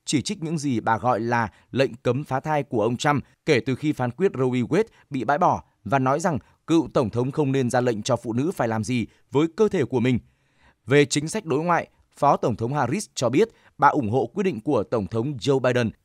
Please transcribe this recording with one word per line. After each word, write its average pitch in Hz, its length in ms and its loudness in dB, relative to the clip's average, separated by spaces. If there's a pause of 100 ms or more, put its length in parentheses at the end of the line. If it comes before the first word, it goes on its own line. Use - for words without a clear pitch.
chỉ 143 160 0
trích 208 220 -8
những 160 140 -4
gì 135 220 -2
bà 110 180 -2
gọi 117 220 0
là 117 280 0 (240)
lệnh 117 240 0
cấm 127 280 -2
phá 135 160 -4
thai 151 240 -2
của 120 180 -2
ông 113 160 0
Trump 147 260 0 (220)
kể 143 140 4
từ 131 160 -2
khi 151 160 -2
phán 123 200 -2
quyết 185 260 0
Roe 127 240 0
v. 117 120 -2
Wade 196 100 2 (260)
bị 131 140 -6
bãi 147 140 0
bỏ 165 260 2 (200)
và 135 160 0
nói 131 200 2
rằng 165 200 -2 (280)
cựu 151 260 2
Tổng 131 160 2
thống 127 220 -2
không 139 200 0
nên 135 180 0
ra 123 120 2
lệnh 120 200 0
cho 120 140 0
phụ 113 180 -6
nữ 139 220 -2
phải 127 120 -2
làm 110 160 -2
gì 117 240 -2 (240)
với 151 160 2 (100)
cơ 214 100 4
thể 175 180 0
của 127 140 -2
mình. 123 200 2 (680)
Về 143 200 4
chính 151 220 -2
sách 185 180 -6
đối 151 140 -2
ngoại, 170 280 0 (300)
Phó 147 200 4
Tổng 135 180 0
thống 117 180 -4
Harris 147 420 -2
cho 120 140 0
biết 170 200 4 (280)
bà 135 100 4
ủng 127 240 2
hộ 135 220 0
quyết 196 100 -2
định 196 180 -2
của 127 220 0
Tổng 104 240 -2
thống 123 300 -4
Joe 135 220 0
Biden 123 300 2 (160)